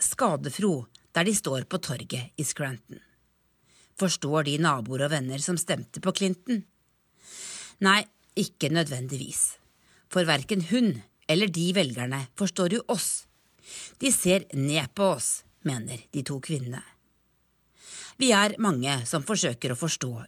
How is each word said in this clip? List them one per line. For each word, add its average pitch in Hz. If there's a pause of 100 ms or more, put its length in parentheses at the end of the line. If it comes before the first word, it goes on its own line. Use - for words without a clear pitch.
skadefro 151 (260)
der 170
de 214
står 131
på -
torget 127
i 143
Scranton. - (1000)
Forstår 156
de 147
naboer 131
og 147
venner 135
som 180
stemte -
på 185
Clinton? 196 (1200)
Nei, 202 (400)
ikke -
nødvendigvis. 135 (500)
For 180
hverken 165
hun 226 (340)
eller 180
de 170 (100)
velgerne 131 (120)
forstår 190
jo -
oss. - (760)
De -
ser -
ned 143
på 190
oss, - (180)
mener 123
de 139
to 139
kvinnene. 131 (1400)
Vi 247
er 208
mange 139
som 147
forsøker 143
å 120
forstå 143 (140)